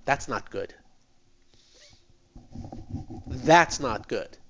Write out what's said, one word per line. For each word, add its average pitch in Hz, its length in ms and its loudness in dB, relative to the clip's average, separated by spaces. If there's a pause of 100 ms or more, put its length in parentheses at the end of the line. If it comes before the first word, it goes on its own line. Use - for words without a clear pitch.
That's - 240 0
not 110 220 -4
good. - 240 -6 (2500)
That's 147 520 6
not 117 300 -4
good. 107 180 -4 (220)